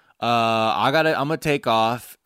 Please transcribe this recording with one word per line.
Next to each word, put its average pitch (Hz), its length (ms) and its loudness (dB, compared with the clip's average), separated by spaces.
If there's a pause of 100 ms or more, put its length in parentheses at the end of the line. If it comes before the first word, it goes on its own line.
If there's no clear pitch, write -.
(220)
Uh, 120 40 -4 (540)
I 117 140 2
gotta, 160 180 2
I'm 139 160 -2
gonna 156 100 -4
take 143 300 -2
off, 113 580 -2